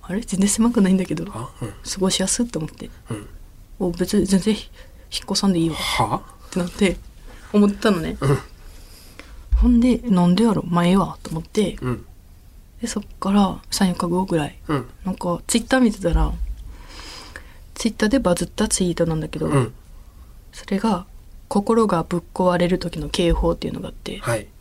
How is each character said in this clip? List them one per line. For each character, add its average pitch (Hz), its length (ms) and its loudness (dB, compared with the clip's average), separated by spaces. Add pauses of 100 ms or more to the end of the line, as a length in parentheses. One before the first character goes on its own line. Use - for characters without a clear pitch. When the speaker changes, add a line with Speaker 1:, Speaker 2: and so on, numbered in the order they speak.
Speaker 1:
あ - 120 -10
れ？ 196 60 -2
全 - 220 -6
然 202 80 4
狭 226 200 2
く 240 120 2
な 190 80 6
い 185 40 6
ん 190 40 6
だ 185 80 0
け 156 100 -4
ど。 165 180 -6
Speaker 2:
あ？ 117 160 -10 (120)
う 123 40 -6
ん。 107 40 -10
Speaker 1:
過 - 300 -12
ご 185 100 2
し 180 100 -2
や 185 80 0
す - 160 0
っ - 40 2
て - 100 -8
思 160 100 -4
っ - 20 -10
て。 - 200 -14 (200)
Speaker 2:
う 120 40 -6
ん。 - 140 -12 (520)
Speaker 1:
お、 180 120 -2
別 175 280 0
に 180 60 2
全 190 160 4
然 214 120 0
ひ-、 - 160 -6 (420)
引 - 100 -6
っ - 100 -16
越 196 40 -2
さ 196 120 2
ん 196 60 4
で 175 60 2
い 165 80 2
い - 20 2
わ。 151 80 -4
Speaker 2:
は？ - 440 -2 (260)
Speaker 1:
っ - 20 -20
て - 100 -4
な 175 60 0
っ 180 40 -8
て、 - 280 0 (560)
思 208 140 6
っ 202 40 4
た 202 200 0
の 175 100 0
ね。 160 180 -6
Speaker 2:
う 139 140 2
ん。 135 60 0 (1160)
Speaker 1:
ほ 226 140 6
ん 240 100 8
で、 240 200 4 (100)
「な 180 180 6
ん 180 80 6
で 208 80 4
や 226 100 4
ろ？ 170 140 -2
ま 170 140 2
あ、 175 60 4
え 180 40 4
え 190 60 4
わ」 185 260 0
と - 60 -12
思 160 100 -4
っ 160 40 -10
て。 - 380 -2
Speaker 2:
う 127 80 -4
ん。 120 160 -6 (760)
Speaker 1:
で、 240 60 -6
そ 214 120 -6
っ 202 40 -8 (160)
か 196 120 -2
ら 196 380 4
三、 190 200 2
四 175 60 -2
日 180 120 -4
後 180 180 0
ぐ 175 120 -2
ら 147 100 0
い、 - 100 -12 (100)
Speaker 2:
う 156 60 -2
ん。 127 160 -4 (160)
Speaker 1:
な 185 60 -4
ん 196 40 -4
か、 175 300 -4
Twitter - 340 2
見 240 120 4
て 196 100 -10
た 175 120 0
ら、 160 200 2 (1400)
Twitter 214 340 -2
で 262 100 4
バ 180 140 2
ズ 175 120 0
っ - 20 -18
た 214 200 -2
ツ - 160 -2
イ 180 80 2
ー - 40 -2
ト 170 100 2
な 165 100 0
ん 160 60 -2
だ 151 60 -6
け 156 120 -10
ど、 151 60 -2
Speaker 2:
う 151 100 0
ん。 127 180 2 (800)
Speaker 1:
そ - 160 -18
れ 196 120 0
が、 196 260 0 (420)
心 226 380 2
が 190 180 2
ぶ - 160 -4
っ - 20 -4 (120)
壊 180 240 2
れ 175 100 2
る 180 120 2
時 170 180 -6
の 147 120 -6
警 170 240 2
報 170 180 2
っ 165 40 -2
て - 120 -8
い - 40 -4
う - 20 -8
の - 80 -10
が - 80 -10
あ - 20 -14
っ - 20 -20
て、 - 260 -12
Speaker 2:
は 117 160 -2
い。 104 120 -8 (140)